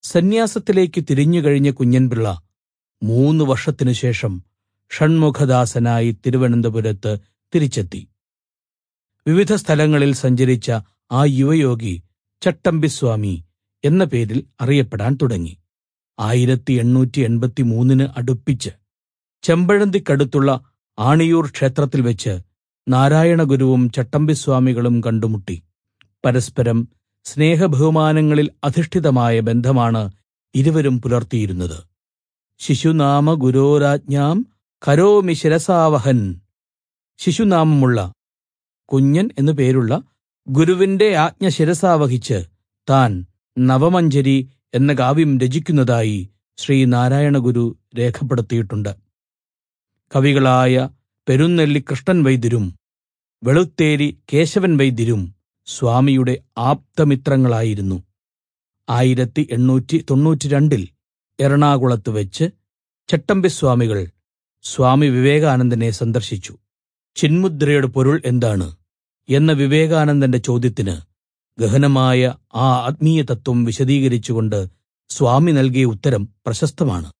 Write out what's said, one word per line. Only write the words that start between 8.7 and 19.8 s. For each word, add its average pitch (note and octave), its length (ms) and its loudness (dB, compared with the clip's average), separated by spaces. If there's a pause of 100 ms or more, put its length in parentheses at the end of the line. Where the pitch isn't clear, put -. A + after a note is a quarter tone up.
വിവിധ F#3 260 2
സ്ഥലങ്ങളിൽ D3+ 600 2
സഞ്ചരിച്ച B2+ 560 0 (420)
ആ C3+ 120 2
യുവയോഗി C3 760 0 (400)
ചട്ടമ്പിസ്വാമി B2 1000 -2 (400)
എന്ന E3+ 200 2
പേരിൽ B2 400 -4 (160)
അറിയപ്പെടാൻ B2+ 600 -2
തുടങ്ങി. F2 360 -4 (600)
ആയിരത്തി B2 520 0
എണ്ണൂറ്റി B2+ 480 0
എൺപത്തിമൂന്നിന് B2 960 0
അടുപ്പിച്ച് B2+ 540 -4 (720)
ചെമ്പഴന്തിക്കടുത്തുള്ള E3 1200 0 (380)